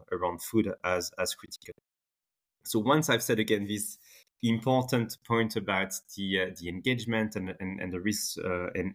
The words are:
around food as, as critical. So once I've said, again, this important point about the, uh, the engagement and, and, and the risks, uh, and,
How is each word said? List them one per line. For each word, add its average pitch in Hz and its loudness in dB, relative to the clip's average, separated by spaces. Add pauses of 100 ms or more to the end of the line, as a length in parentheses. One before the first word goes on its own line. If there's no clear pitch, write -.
(120)
around 87 -2
food 107 2 (120)
as, 90 0
as 92 -2
critical. - -16 (880)
So - 0
once 143 4
I've 117 4
said, 117 2
again, 107 2
this 104 -6 (460)
important 120 2
point 113 2
about 95 0 (220)
the, 98 0
uh, 131 2 (120)
the 85 -8
engagement 110 0
and, 92 -4
and, 95 -6
and 92 -4
the 90 -4
risks, 104 -2
uh, 90 -2
and, 95 -4